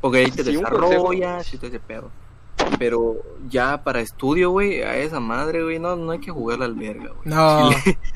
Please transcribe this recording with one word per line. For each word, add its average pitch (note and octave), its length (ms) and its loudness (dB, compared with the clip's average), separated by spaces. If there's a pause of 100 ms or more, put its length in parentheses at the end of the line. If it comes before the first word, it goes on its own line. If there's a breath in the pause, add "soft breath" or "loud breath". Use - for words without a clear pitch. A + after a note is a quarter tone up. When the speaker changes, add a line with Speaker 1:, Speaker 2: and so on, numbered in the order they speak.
Speaker 1:
Porque C3 180 2
ahí B2+ 120 6
te C3 140 -2
Speaker 2:
Sí, C#3+ 120 2
un E3+ 80 0
consejo. F3 240 2
Speaker 1:
desarrollas F3+ 640 0
y - 40 -8
todo B2+ 100 -10
ese A#2+ 120 -8
pedo. A2+ 300 -12 (680)
Pero A#2 380 2 (320)
ya C3 360 0
para B2+ 160 0
estudio, D3+ 500 2
güey, F#3+ 320 0
a A2 140 -2
esa D3+ 240 -2
madre, C#3+ 420 -2
güey, D#3+ 160 -2
no, F3 180 -2
no E3 140 -6
hay E3+ 80 -4
que F3+ 140 -10
jugarla A#2+ 320 -2
al A#2 100 -4
verga, G#2+ 360 -8
güey. - 140 -10
Speaker 3:
No, D#3 480 4
Speaker 1:
Chile. C#3+ 260 4 (180)